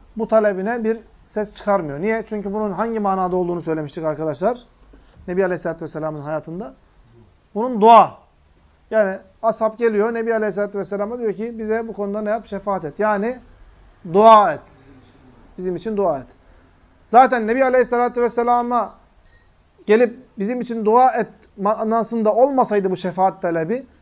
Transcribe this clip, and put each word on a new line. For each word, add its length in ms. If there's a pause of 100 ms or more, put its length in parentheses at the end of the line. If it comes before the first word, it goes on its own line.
(180)
bu 100
talebine 560
bir 160 (260)
ses 300
çıkarmıyor. 440
Niye? 260
Çünkü 280
bunun 180
hangi 280
manada 360
olduğunu 260
söylemiştik 420
arkadaşlar. 600 (640)
Nebi 180
Aleyhisselatü 400
Vesselam'ın 360
hayatında. 520 (800)
Bunun 260
dua. 360 (760)
Yani 260 (260)
ashab 340
geliyor, 360
Nebi 200
Aleyhisselatü 460
Vesselam'a 400
diyor 140
ki, 260
"Bize 280
bu 60
konuda 280
ne 80
yap? 180
Şefaat 380
et." 140
Yani 400 (760)
dua 400
et. 80 (960)
Bizim 180
için 220
dua 220
et. 80 (800)
Zaten 420
Nebi 180
Aleyhisselatü 560
Vesselam'a 720 (920)
gelip 340 (200)
bizim 220
için 240
dua 260
et 160 (300)
manasında 800
olmasaydı 560
bu 40
şefaat 460
talebi, 440 (160)